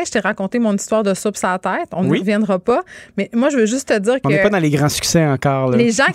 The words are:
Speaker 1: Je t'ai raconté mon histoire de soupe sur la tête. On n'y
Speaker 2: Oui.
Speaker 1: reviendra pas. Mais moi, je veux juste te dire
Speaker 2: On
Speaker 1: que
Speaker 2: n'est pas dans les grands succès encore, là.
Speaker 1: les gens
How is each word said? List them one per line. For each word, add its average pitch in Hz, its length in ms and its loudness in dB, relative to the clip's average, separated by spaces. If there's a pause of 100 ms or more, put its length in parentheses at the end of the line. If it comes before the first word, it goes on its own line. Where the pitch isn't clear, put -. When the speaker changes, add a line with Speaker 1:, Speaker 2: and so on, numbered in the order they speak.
Speaker 1:
Je - 60 -8
t'ai - 80 -2
raconté 196 400 -2
mon 214 160 2
histoire 214 260 -2
de 196 140 0
soupe 208 220 -4
sur - 100 -2
la 185 100 0
tête. 233 360 -4
On 185 100 -2
n'y - 80 2
Speaker 2:
Oui. 180 80 2
Speaker 1:
reviendra 208 400 0
pas. 240 220 0 (360)
Mais 196 160 -4
moi, 240 160 2
je 285 80 0
veux 220 80 4
juste 240 220 -2
te 240 100 2
dire 220 260 0
Speaker 2:
On - 60 -2
Speaker 1:
que - 40 4
Speaker 2:
n'est 196 100 4
pas 202 60 2
dans 202 100 0
les 156 100 2
grands 147 200 2
succès - 360 0
encore, 135 460 0
là. 123 60 2
Speaker 1:
les 233 140 4
gens 196 240 0